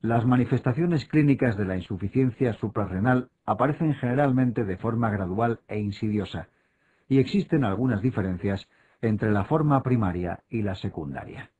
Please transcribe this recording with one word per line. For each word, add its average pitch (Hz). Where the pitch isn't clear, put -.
Las 113
manifestaciones 127
clínicas 139
de 104
la 95
insuficiencia 123
suprarrenal 104
aparecen 143
generalmente 127
de 95
forma 113
gradual 104
e 107
insidiosa, 101
y 135
existen 143
algunas 104
diferencias 98
entre 110
la 101
forma 147
primaria 90
y 113
la 101
secundaria. 78